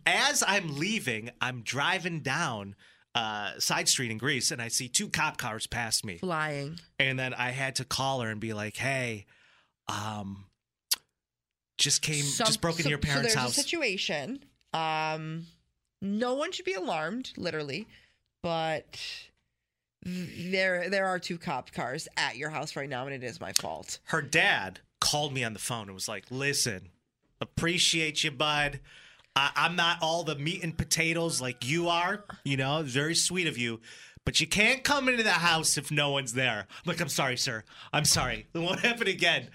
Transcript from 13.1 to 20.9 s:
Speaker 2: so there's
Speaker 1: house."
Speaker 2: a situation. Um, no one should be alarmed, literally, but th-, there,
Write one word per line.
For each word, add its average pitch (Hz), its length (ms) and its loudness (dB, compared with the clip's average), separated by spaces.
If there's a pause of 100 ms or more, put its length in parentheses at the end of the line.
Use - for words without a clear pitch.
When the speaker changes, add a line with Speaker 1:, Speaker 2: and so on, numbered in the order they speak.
Speaker 2:
so 143 60 2
there's 127 80 2
Speaker 1:
house." 123 120 0
Speaker 2:
a - 40 4
situation. 202 800 -2 (300)
Um, 160 760 -2 (560)
no 220 320 0
one 311 160 0
should 359 140 -8
be 370 100 0
alarmed, 220 600 -2
literally, 156 500 -4 (560)
but 160 560 -2 (1080)
th-, 180 460 -6
there, 185 400 2